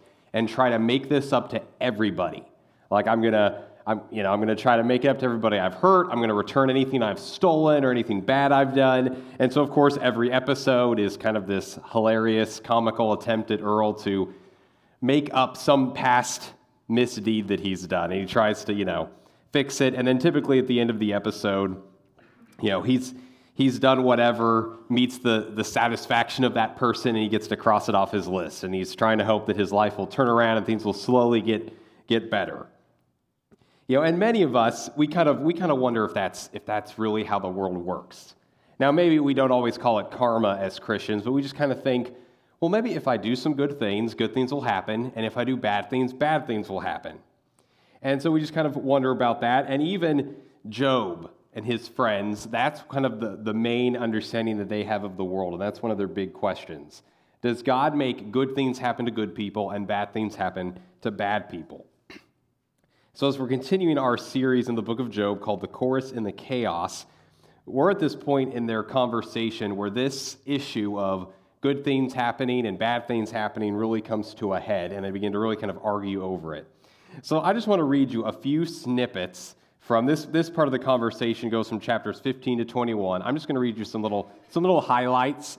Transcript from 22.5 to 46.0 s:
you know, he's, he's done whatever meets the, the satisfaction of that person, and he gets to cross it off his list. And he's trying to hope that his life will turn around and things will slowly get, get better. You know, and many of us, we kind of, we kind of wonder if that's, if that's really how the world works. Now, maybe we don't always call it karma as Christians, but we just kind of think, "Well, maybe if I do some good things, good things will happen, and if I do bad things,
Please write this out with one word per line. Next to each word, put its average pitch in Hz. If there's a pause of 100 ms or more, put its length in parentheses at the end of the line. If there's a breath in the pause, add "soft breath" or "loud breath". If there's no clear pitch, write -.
you 110
know, 95
he's, 123 (420 loud breath)
he's 135
done 131
whatever 117 (100)
meets 123
the, 110
the 104
satisfaction 117
of 113
that 113
person, 120
and 113
he 107
gets 107
to 104
cross 107
it 104
off 98
his 98
list. 90
And 92
he's 92
trying 110
to 104
hope 107
that 98
his 101
life 104
will 98
turn 127
around 117
and 101
things 107
will 101
slowly 120
get, 107 (340 loud breath)
get 113
better. 92 (1200 soft breath)
You 127
know, 147
and 165
many 220
of 127
us, 117
we 151
kind 160
of, 127
we 160
kind 170
of 131
wonder 117
if 101
that's, -
if 104
that's 104
really 110
how 101
the 95
world 92
works. - (440 soft breath)
Now, 139
maybe 165
we 139
don't 131
always 120
call 117
it 98
karma 113
as 98
Christians, 104
but 123
we 143
just 139
kind 143
of 123
think, 127 (480 loud breath)
"Well, 170
maybe 220
if 143
I 120
do 107
some 151
good 139
things, 110
good 113
things 127
will 143
happen, 113
and 113
if 107
I 120
do 127
bad 104
things, 127